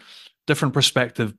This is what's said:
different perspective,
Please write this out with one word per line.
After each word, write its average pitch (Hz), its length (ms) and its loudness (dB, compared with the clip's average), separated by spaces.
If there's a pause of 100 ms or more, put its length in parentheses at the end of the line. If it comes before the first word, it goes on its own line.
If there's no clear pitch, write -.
(460)
different 143 280 0
perspective, 123 640 0